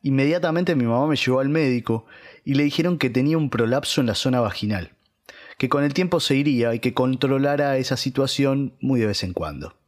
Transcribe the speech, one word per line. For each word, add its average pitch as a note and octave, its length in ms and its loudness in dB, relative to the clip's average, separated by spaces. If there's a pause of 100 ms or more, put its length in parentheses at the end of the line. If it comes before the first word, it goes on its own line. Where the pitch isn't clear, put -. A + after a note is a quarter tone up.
Inmediatamente D#3+ 720 0
mi B2 80 2
mamá A#2+ 220 2
me D3+ 100 0
llevó B2+ 240 0
al C3+ 80 0
médico B2 560 0 (400)
y C#3 80 -2
le C#3+ 120 2
dijeron E3 340 0
que C3+ 100 0
tenía C#3 300 2
un D3 100 0
prolapso B2 540 0
en A#2+ 60 0
la G#2 60 0
zona B2+ 280 0
vaginal, G#2 480 -4 (680)
que B2+ 140 -2
con C#3+ 120 2
el C#3+ 120 0
tiempo F3 260 2
se C#3 160 0
iría B2 380 2
y A2+ 40 -4
que B2 140 -2
controlara C3+ 880 0
esa C3 180 -2
situación C3+ 840 -2
muy B2+ 180 2
de G#2+ 60 2
vez G2+ 180 -2
en F#2 80 -6
cuando. D2+ 560 -10